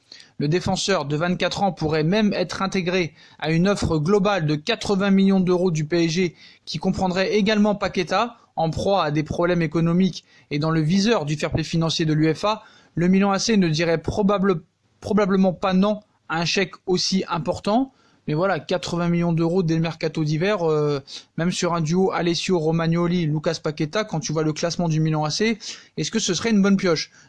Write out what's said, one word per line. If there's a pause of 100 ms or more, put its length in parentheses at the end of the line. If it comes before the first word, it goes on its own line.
(380)
Le
défenseur
de
vingt-quatre
ans
pourrait
même
être
intégré (240)
à
une
offre
globale
de
quatre-vingts
millions
d'euros
du
P
S
G, (300)
qui
comprendrait
également
Paqueta, (180)
en
proie
à
des
problèmes
économiques (260)
et
dans
le
viseur
du
fair
play
financier
de
l'uefa. (320)
Le
Milan
A
C
ne
dirait
probable-, (380)
probablement
pas
non (300)
à
un
chèque (140)
aussi
important. (340)
Mais
voilà,
quatre-vingts
millions
d'euros
dès
le
mercato
d'hiver,
euh, (360)
même
sur
un
duo
Alessio
Romagnoli,
Lucas
Paqueta,
quand
tu
vois
le
classement
du
Milan
A
C, (400)
est-ce
que
ce
serait
une
bonne
pioche ? (180)